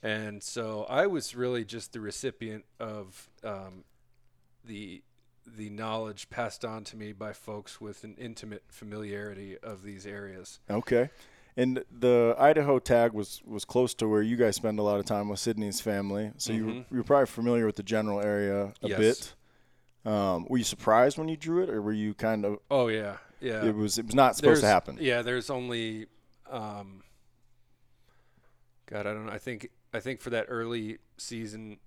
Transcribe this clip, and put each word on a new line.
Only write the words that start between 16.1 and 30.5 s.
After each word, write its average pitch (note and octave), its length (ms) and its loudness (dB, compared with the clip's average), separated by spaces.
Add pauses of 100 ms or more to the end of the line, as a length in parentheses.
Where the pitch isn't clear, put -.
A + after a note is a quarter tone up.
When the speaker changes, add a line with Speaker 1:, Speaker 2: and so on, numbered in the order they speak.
Speaker 2:
So - 160 -4
you A2 120 0
were, A2 60 -4
Speaker 1:
Mm-hmm. B2 220 -10
Speaker 2:
you B2+ 40 0
were A#2 60 -2
probably C#3 220 6
familiar A#2 400 0
with G#2+ 100 0
the G#2 60 -8
general G#2 400 -2
area G2+ 500 0 (100)
a G#2 60 -2
Speaker 1:
Yes. G2+ 100 -2 (1040)
Speaker 2:
bit. G#2+ 60 -2
Um, G2 380 2
were B2+ 100 2
you A2+ 60 0
surprised B2 540 6
when D#3+ 100 -4
you D#3+ 80 -4
drew D#3+ 260 0
it, F#3 80 0
or G#2+ 120 -2
were G#2+ 100 0
you G#2+ 220 -2
kind A2 320 0
of G#2 120 -2 (120)
Speaker 1:
Oh, C3 180 4
yeah. G#2 300 -4 (220)
Yeah. A2 260 -4
Speaker 2:
It A2 100 2
was, G#2+ 220 0
it A#2 80 -4
was A2 80 -6
not C3 220 6
supposed D#3 260 6
to G#2 40 6
Speaker 1:
There's G#2+ 60 8
Speaker 2:
happen. - 260 4
Speaker 1:
Yeah, B2 240 2
there's B2 280 -2
only, A#2 560 -4 (440)
um, G#2 520 -12 (1800)
God, G#2 200 -6
I G#2 60 -4
don't G#2+ 140 -8
know. G#2 60 -10
I G#2+ 60 -10
think, A#2+ 300 -10 (240)
I A2+ 80 -4
think B2 200 -8
for B2+ 100 -8
that A#2 180 -2
early A#2 500 -6 (180)